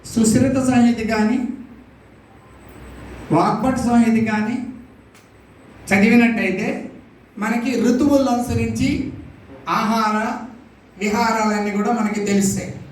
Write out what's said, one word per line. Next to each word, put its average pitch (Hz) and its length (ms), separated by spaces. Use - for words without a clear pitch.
సుశ్రుత 254 440
సంహిత 233 300
కానీ, 220 260
వాగ్భట 226 420
సంహిత 233 300
కానీ 220 260
చదివినట్టయితే 214 800
మనకి 240 280
ఋతువులను 269 500
అనుసరించి 233 540
ఆహార 220 380
విహారాలన్నీ 214 760
కూడా 208 200
మనకి 208 320
తెలుస్తాయి. 196 420